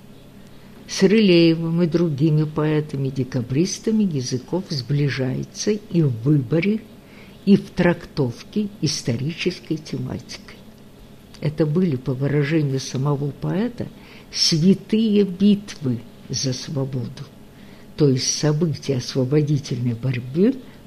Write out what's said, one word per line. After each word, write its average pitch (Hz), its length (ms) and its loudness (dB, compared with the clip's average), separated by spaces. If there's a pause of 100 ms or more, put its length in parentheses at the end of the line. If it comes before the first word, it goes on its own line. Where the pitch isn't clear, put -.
(880)
С - 160 0
Рылеевым 170 800 6
и 175 60 4
другими 156 580 2
поэтами-декабристами 151 1600 -2
Языков 147 640 -4
сближается 139 1040 -2
и 196 300 -2
в 143 100 2 (100)
выборе, 156 600 0 (640)
и 196 120 8
в - 140 -10
трактовке 175 960 -2 (120)
исторической 156 920 -4
тематики. - 800 -10 (840)
Это 151 240 -2
были, 156 320 0
по 131 160 -6
выражению 139 680 0
самого 139 520 -2
поэта, 175 560 -4 (440)
святые 202 920 2
битвы 185 760 0 (300)
за 131 240 -4
свободу, 135 720 -8 (720)
то 151 100 4
есть 127 260 2
события 151 640 0
освободительной 131 1000 0
борьбы 131 600 0 (320)